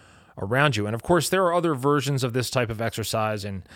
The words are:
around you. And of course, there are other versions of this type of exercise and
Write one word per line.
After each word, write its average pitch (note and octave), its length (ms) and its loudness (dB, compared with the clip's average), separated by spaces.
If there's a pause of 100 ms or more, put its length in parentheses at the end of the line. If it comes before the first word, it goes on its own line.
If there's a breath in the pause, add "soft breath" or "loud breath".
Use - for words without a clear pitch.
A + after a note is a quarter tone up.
(380 loud breath)
around B2+ 380 2
you. G#2 100 -2
And G#2+ 80 -4
of A#2 80 -4
course, F3 260 4
there F#3+ 160 2
are E3+ 100 2
other E3+ 200 2
versions C3+ 500 2
of A#2+ 80 -2
this B2 180 -2
type A#2+ 200 0
of G#2+ 100 -6
exercise G#2+ 640 -2
and G2 180 -8 (140)